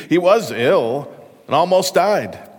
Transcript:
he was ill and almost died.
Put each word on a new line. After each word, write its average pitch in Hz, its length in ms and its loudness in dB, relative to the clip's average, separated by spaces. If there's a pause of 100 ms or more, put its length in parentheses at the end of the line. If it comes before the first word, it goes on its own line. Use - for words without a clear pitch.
he 160 80 2
was 180 340 2
ill 131 640 -2 (340)
and 123 60 -4
almost 180 400 0
died. 175 460 -2 (200)